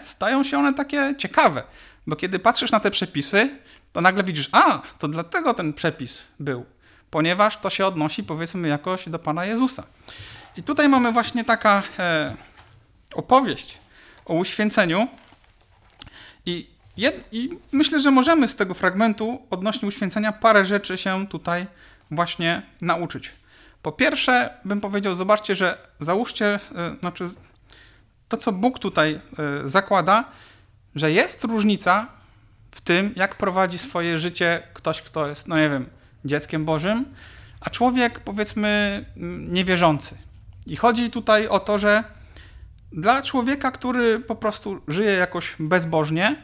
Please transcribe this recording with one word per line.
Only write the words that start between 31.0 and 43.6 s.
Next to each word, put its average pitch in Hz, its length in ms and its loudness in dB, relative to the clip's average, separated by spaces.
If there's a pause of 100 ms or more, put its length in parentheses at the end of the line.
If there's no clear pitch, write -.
jest 269 320 2
różnica 214 640 2 (640)
w - 100 -20
tym, 190 360 2
jak 190 180 0
prowadzi 185 440 0
swoje 170 400 -2
życie 170 440 0 (120)
ktoś, - 280 -4
kto 151 240 -4
jest, 147 220 -12
no 165 80 -2
nie 156 120 4
wiem, 135 180 -2 (380)
dzieckiem 147 400 -4
Bożym, 175 400 0 (560)
a - 100 -6
człowiek, 240 500 0
powiedzmy, 208 840 -2 (120)
mm, 170 380 -8
niewierzący. 175 600 2 (500)
I 151 100 -8
chodzi 233 340 2
tutaj 214 380 2
o 196 120 2
to, 208 180 0
że 208 260 4 (880)
dla 226 300 2
człowieka, 269 480 0